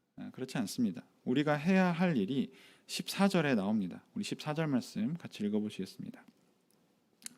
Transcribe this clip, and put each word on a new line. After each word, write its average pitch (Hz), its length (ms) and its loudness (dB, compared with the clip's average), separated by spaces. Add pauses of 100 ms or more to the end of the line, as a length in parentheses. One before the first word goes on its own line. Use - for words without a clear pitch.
(160)
아, - 160 -12
그렇지 131 260 -6
않습니다. 107 480 -2 (180)
우리가 147 300 2
해야 180 380 4
할 170 240 2
일이 117 360 0 (340)
십사 - 420 0
절에 160 260 4
나옵니다. 101 500 0 (100)
우리 101 100 -4
십사 - 280 -6
절 156 140 0
말씀 123 480 -2
같이 - 300 -8
읽어보시겠습니다. 104 800 -4 (1120)